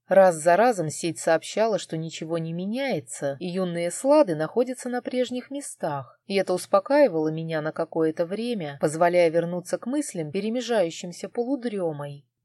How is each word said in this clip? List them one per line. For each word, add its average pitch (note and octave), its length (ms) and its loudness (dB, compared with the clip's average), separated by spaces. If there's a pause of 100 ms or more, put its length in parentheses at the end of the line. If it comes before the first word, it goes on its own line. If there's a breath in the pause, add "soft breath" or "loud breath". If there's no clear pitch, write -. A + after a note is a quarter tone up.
Раз F#3 280 8
за E3+ 200 4
разом G3 320 4
сеть D#3+ 300 -6
сообщала, F#3+ 600 0
что - 180 -6
ничего D#3+ 420 -6
не E3 140 -6
меняется, F#3 880 -6
и F3+ 80 -8
юные F3 420 -2
слады C4+ 460 4
находятся A#3+ 520 -2
на A#3+ 140 -4
прежних B3 480 -4
местах, E3+ 760 -8
и G3 80 -4
это F#3+ 180 2
успокаивало F#3+ 760 4
меня D#3+ 320 -4
на D3+ 120 -4
какое-то D#3+ 520 0
время, F#3+ 560 -6
позволяя F3 500 4
вернуться E3+ 480 -2
к - 80 -10
мыслям, A#3 440 -4
перемежающимся G3+ 1000 -2
полудрёмой. G3 960 -4 (180)